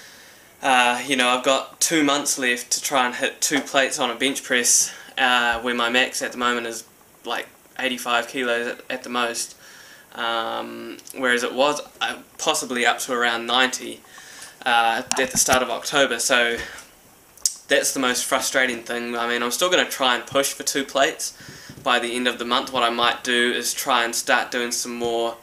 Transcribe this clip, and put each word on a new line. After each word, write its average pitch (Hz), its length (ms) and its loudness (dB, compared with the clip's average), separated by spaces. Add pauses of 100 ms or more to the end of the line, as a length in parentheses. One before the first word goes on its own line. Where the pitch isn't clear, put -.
(600)
Uh, 123 460 4
you 139 100 0
know, 123 140 4
I've 127 160 0
got 135 340 0
two 160 240 2
months 143 360 0
left 123 320 0
to - 100 -2
try 131 240 2
and 120 80 0
hit 127 280 -4
two 147 200 0
plates 135 380 2
on 127 100 0
a 113 60 -4
bench 131 280 -2
press, - 480 2 (280)
uh, 120 420 2
where 120 140 -2
my 117 160 0
max 127 320 2
at 117 80 -6
the 123 80 -10
moment 120 260 0
is, 113 180 -8 (420)
like, 117 220 -6 (320)
eighty-five 123 480 0
kilos 120 380 -2
at, - 240 -8
at 127 140 -6
the 131 60 -12
most. 120 460 -4 (600)
Um, 117 840 -6 (180)
whereas 123 280 2
it 123 100 -4
was, 143 260 2 (220)
uh, 120 140 -4 (240)
possibly 127 480 0
up - 140 4
to 131 120 -4
around 117 320 0
ninety, 120 560 0 (640)
uh, 117 380 4 (140)
at 131 120 0
the - 80 -4
start 127 240 4
of 120 80 -2
October. 120 480 0
So 117 400 2 (1120)
that's 139 260 2
the 143 60 -4
most 123 260 0
frustrating 127 560 0
thing. 120 340 -6
I 117 120 -2
mean, 120 160 0
I'm 120 80 0
still 180 180 2
gonna 151 160 4
try 127 300 2
and 113 100 -6
push 139 280 0
for - 100 -10
two 139 200 -2
plates - 540 0 (460)
by 123 160 2
the 120 160 -4
end 123 120 0
of 117 120 0
the 120 60 -6
month. 127 280 -2
What 123 80 2
I 117 80 4
might 120 340 0
do 120 300 2
is 120 220 -2
try 123 280 2
and 120 120 -2
start - 340 0
doing 120 220 -2
some 120 240 -6
more 117 480 -2